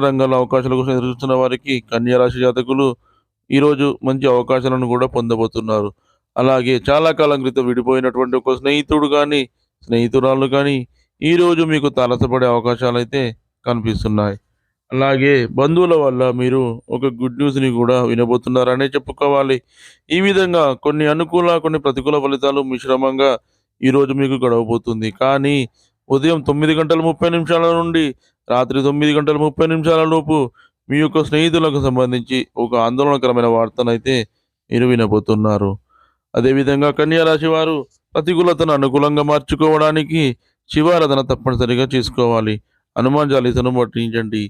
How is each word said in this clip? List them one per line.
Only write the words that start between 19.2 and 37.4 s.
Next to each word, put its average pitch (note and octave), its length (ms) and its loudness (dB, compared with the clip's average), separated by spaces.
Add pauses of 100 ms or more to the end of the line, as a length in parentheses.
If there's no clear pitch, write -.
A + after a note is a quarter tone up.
ఈ F3+ 120 2
విధంగా F#3 360 2 (220)
కొన్ని D3+ 280 0
అనుకూల, E3+ 360 0 (140)
కొన్ని D#3 220 -2
ప్రతికూల C#3 380 -2
ఫలితాలు C#3 380 0 (100)
మిశ్రమంగా C3+ 600 0 (500)
ఈరోజు C3+ 400 2
మీకు C3+ 220 -2
గడవబోతుంది. A2+ 680 -2 (120)
కానీ C#3 360 0 (520)
ఉదయం D3 380 2
తొమ్మిది D3+ 320 0
గంటల D#3+ 200 2 (100)
ముప్పై E3+ 260 -2
నిమిషాల E3 300 0 (140)
నుండి E3 260 0 (420)
రాత్రి B2+ 400 0
తొమ్మిది D3 300 0
గంటల D3+ 260 0
ముప్పై D3+ 300 0
నిమిషాల D#3+ 300 0 (100)
లోపు D#3 240 0 (520)
మీ C3+ 120 0
యొక్క D#3 260 0
స్నేహితులకు D#3 600 0
సంబంధించి B2+ 500 -2 (260)
ఒక A#2 100 -4 (120)
ఆందోళనకరమైన B2+ 680 0
వార్తనైతే A#2 600 -2 (540)
మీరు A#2+ 220 2
వినబోతున్నారు. G#2+ 800 0 (640)
అదేవిధంగా C#3 520 2 (100)
కన్యా D#3+ 280 2
రాశి D#3+ 260 0